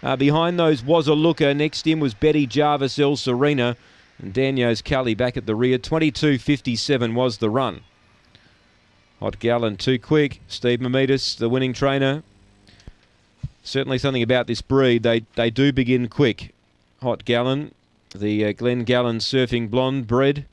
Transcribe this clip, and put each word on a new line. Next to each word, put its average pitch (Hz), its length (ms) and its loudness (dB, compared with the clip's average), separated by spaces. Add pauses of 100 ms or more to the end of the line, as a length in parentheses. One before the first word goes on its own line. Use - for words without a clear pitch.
Uh, 131 120 -2
behind 160 440 2
those 156 240 2
was 151 240 2
a 151 80 4
looker. 156 360 2
Next 147 360 -2
in 160 120 2
was 135 140 0
Betty 151 320 2
Jarvis, 139 540 0
El 143 160 4
Serena, 127 600 0 (440)
and 98 120 -12
Daniels 127 520 0
Cali 127 320 -2
back 123 200 -2
at 101 120 -8
the 110 80 0
rear. 127 240 2
Twenty-two 151 580 0
fifty-seven 120 800 -2
was 123 240 0
the 110 100 0
run. 113 320 -2 (1400)
Hot 101 200 -6
Gallon 117 380 -2
too 127 200 0
quick. 151 500 0
Steve 120 320 -2
Mamitas, 131 560 0
the 117 140 -2
winning 127 240 0
trainer. 139 480 0 (1400)
Certainly 131 340 -2
something 131 240 0
about 120 240 2
this 117 160 -4
breed. 127 400 4
They, 117 240 2 (100)
they 117 140 0
do 135 240 2
begin 123 340 0
quick. - 460 -2 (480)
Hot 120 240 -4
Gallon, 127 480 -2 (400)
the, 104 320 -2
uh, 104 80 0
Glenn 123 300 -2
Gallon 120 340 0
surfing 117 540 -2
blonde 131 340 -2
bred 135 480 0